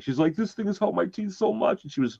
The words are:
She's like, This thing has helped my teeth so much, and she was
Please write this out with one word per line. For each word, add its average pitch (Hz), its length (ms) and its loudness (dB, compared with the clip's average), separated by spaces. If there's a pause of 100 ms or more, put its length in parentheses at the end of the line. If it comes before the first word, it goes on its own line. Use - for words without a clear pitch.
She's 131 180 -4
like, 160 180 4
This 214 180 -2
thing 220 120 -4
has 202 120 -2
helped - 180 0
my 175 100 2
teeth 196 280 -6
so 214 180 0
much, 208 320 0
and 147 80 -14
she - 80 -4
was 120 200 0